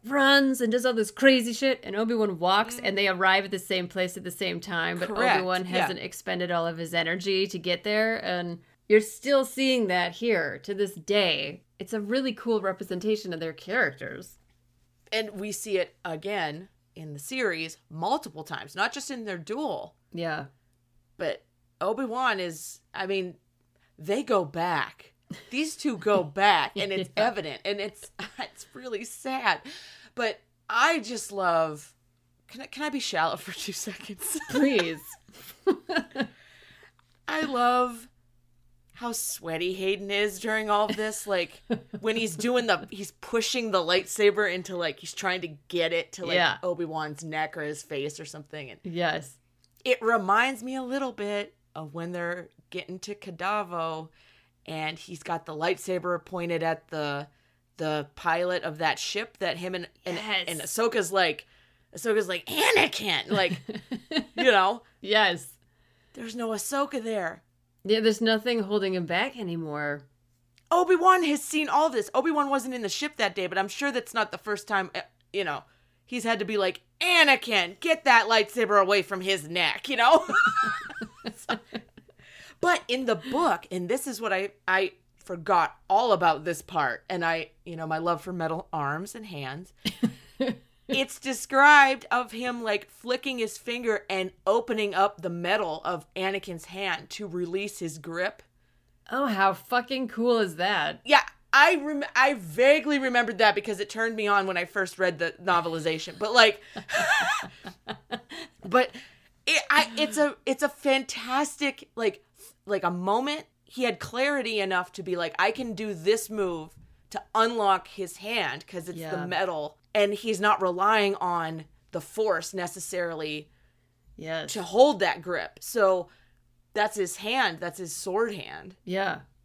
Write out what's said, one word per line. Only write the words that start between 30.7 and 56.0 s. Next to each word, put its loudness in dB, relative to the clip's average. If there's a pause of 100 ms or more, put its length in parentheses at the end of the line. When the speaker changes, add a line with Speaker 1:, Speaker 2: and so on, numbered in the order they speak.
Speaker 2:
just -8
love, 0 (540)
can -18
I, -14
can -12
I -2
be -4
shallow 0
for -14
two -10
seconds? -8
<laughs> -16
Speaker 1:
Please. 2 (680)
<laughs> 4 (1500)
Speaker 2:
I -2
love 2 (840)
how -6
sweaty -4
Hayden -2
is 0
during -2
all 2
of -2
this. -6
Like, -2 (180)
Speaker 1:
<laughs> -14
Speaker 2:
when -2
he's -2
doing 0
the, 0
he's -12
pushing -2
the 4
lightsaber 2
into, -6
like, -2
he's -14
trying -2
to -8 (180)
get 0
it -2
to, -10
like, 0
Speaker 1:
Yeah. 4
Speaker 2:
Obi-Wan's -4
neck -4
or -6
his -6
face -6
or -12
something. -14
And -20
Speaker 1:
Yes. -4 (480)
Speaker 2:
it 2
reminds 2
me -8
a -6
little -4
bit -6 (220)
of -12
when -8
they're -6 (200)
getting -10
to -10
Kadavo, -6 (560)
and -6
he's -16
got -6
the -12
lightsaber -2